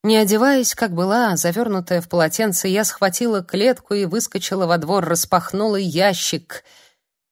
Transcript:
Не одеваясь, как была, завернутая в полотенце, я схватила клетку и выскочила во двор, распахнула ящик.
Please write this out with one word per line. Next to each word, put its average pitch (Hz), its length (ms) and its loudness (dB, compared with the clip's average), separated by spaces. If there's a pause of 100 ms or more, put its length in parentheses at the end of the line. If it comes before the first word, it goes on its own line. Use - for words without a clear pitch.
Не 220 140 4
одеваясь, 220 580 2
как 202 200 -4
была, 196 420 0
завернутая 180 640 -2
в 170 80 -14
полотенце, 180 600 0
я 202 160 0
схватила 202 580 -2
клетку 233 500 -2
и 202 140 0
выскочила 196 580 -4
во 170 140 2
двор, 175 260 0
распахнула 190 720 0
ящик. 180 880 -2 (680)